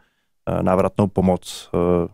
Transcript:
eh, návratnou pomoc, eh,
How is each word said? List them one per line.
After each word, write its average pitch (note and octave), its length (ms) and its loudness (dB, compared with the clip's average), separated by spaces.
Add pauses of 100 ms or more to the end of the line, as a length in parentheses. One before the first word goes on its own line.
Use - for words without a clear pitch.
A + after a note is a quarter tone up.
(460)
eh, F2+ 160 -4
návratnou F#2 440 0
pomoc, - 680 -2
eh, F2 400 0